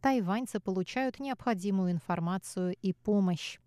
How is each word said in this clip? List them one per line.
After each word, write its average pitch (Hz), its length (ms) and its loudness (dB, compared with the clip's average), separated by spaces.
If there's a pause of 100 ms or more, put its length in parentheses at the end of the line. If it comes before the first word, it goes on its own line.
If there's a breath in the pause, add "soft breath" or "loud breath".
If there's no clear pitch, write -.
Тайваньцы 226 600 0
получают 208 600 -2
необходимую 196 720 0
информацию 175 880 -2
и 185 140 0
помощь. 196 720 0